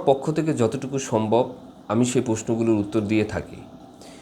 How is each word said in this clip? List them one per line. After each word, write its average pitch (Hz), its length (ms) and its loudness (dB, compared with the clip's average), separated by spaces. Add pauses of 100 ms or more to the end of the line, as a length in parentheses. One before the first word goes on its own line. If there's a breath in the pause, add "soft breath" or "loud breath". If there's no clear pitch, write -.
পক্ষ 143 260 2
থেকে 156 220 0
যতটুকু 131 460 0
সম্ভব 113 500 0 (380)
আমি 120 180 4
সেই 123 160 0
প্রশ্নগুলোর 113 560 0
উত্তর 101 240 0
দিয়ে 107 220 2
থাকি। - 380 -6 (600 loud breath)